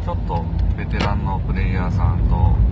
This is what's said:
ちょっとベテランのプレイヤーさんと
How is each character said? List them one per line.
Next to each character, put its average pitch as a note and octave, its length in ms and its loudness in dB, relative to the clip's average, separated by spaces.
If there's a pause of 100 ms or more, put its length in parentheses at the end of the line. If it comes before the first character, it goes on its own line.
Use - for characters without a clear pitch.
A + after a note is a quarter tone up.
ち - 60 -4
ょ - 40 -4
っ - 40 -2 (100)
と F2 160 -4 (320)
ベ - 120 -6
テ - 100 -4
ラ G2 160 0
ン - 100 -2
の - 180 -2
プ - 120 -2
レ - 160 0
イ - 40 -2
ヤ - 140 -2
ー - 40 -2
さ - 240 2
ん - 120 2
と - 280 4 (160)